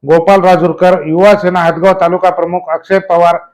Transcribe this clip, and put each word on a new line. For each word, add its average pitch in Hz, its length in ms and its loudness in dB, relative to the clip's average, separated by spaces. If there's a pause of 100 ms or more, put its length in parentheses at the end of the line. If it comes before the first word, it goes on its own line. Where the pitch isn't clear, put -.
गोपाल 170 340 2
राजूरकर, 175 640 0
युवा 185 280 2
सेना 180 260 -2
हदगाव 170 400 0
तालुका 180 300 0
प्रमुख 175 380 -4
अक्षय 190 300 -4
पवार 180 380 0 (180)